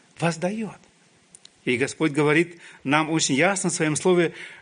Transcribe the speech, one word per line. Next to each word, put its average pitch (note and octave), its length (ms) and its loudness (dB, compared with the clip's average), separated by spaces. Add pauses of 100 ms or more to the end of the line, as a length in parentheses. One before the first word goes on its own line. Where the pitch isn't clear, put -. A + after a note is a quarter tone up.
(180)
воздаёт. F3+ 580 -4 (880)
И B2 120 0
Господь C#3 340 0
говорит D3+ 500 2 (220)
нам D3+ 280 2
очень D#3+ 260 0
ясно F#3 340 2
в - 20 -2
Своём D#3 220 -2
Слове, F3 400 2 (280)